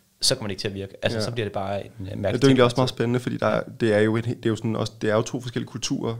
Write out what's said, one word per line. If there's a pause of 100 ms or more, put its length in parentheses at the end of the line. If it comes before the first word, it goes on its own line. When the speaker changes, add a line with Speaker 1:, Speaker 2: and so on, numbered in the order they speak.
(220)
Speaker 1:
så
kommer
det
ikke
til
at
virke.
Altså,
Speaker 2:
Ja.
Speaker 1:
så
bliver
det
bare
en,
øh,
mærkelig
Speaker 2:
Ja,
det
er
Speaker 1:
ting.
Speaker 2:
egentlig
også
meget
spændende,
fordi
der
er, (160)
det
er
jo
en
he-,
det
er
jo
sådan
også,
det
er
jo
to
forskellige
kulturer,